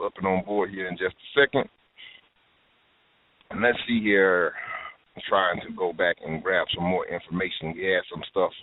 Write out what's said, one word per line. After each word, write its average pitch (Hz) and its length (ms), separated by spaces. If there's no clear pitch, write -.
up 101 140
and 95 80
on 92 180
board 101 260
here 95 160
in 90 100
just 90 200
a - 240
second. 139 280
And - 100
let's 117 180
see 117 120
here. 95 520
I'm 101 120
trying 92 340
to 90 120
go 90 180
back 87 320
and 80 200
grab 90 320
some 87 80
more 90 220
information. 87 680
We 90 120
had 92 220
some 80 220
stuff 90 220